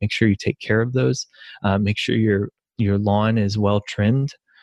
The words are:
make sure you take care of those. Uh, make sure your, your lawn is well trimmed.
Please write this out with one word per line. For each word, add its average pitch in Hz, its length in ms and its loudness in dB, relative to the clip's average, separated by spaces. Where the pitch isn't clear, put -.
make 107 140 -4
sure 113 160 2
you 98 80 4
take - 220 -4
care 110 220 0
of 127 120 -4
those. 127 340 -2
Uh, 98 160 2
make 104 200 0
sure - 180 -2
your, 104 340 0
your 101 200 2
lawn 104 400 2
is 101 200 0
well 101 240 2
trimmed. 131 520 0